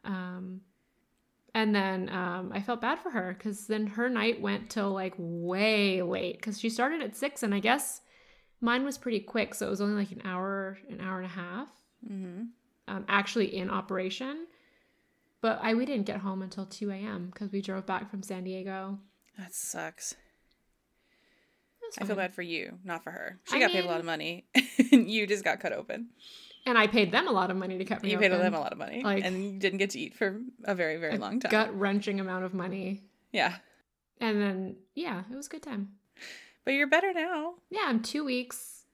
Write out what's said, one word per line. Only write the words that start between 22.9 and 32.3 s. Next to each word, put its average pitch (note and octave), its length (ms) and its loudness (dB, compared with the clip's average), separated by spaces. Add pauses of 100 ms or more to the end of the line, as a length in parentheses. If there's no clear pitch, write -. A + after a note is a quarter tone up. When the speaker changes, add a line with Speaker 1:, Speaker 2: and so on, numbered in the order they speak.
Speaker 2:
for D#3+ 60 -10
her. - 340 -10
She - 120 0
Speaker 1:
I - 40 4
Speaker 2:
got A3+ 120 8
paid F3+ 120 2
a - 20 0
lot F3 80 0
Speaker 1:
mean E3 60 0
Speaker 2:
of E3 60 -6
money E3 480 -4
<laughs> - 380 6
and A3+ 180 10
you G#3+ 160 2
just G3 180 0
got D#3+ 160 2
cut - 120 -2
open. - 360 -6 (560)
Speaker 1:
And A#3+ 140 6
I G#3+ 80 8
paid G#3 240 6
them C#4 160 4
a D4 60 2
lot F#3+ 180 4
of F#3 60 0
money F#3+ 220 -2
to F#3+ 60 -2
cut G3+ 200 -4
me G3+ 80 0
Speaker 2:
You G3+ 60 2
paid G3 120 8
Speaker 1:
open. F3+ 100 6
Speaker 2:
them F3+ 140 6
a D#3 60 0
lot - 120 -2
of - 60 -10
money - 240 -6
Speaker 1:
Like, G3 220 2
Speaker 2:
and F#3 180 0
you G3 160 -6
didn't F#3+ 200 2
get G3 120 2
to - 80 -6
eat - 160 -6
for G3+ 260 0 (220)
a G3 140 0
very, D#3+ 200 2
very E3 200 -2
Speaker 1:
a - 20 0
Speaker 2:
long G#3 220 -2
time. B3 100 -2
Speaker 1:
gut-wrenching G3+ 680 2
amount F#3 240 -2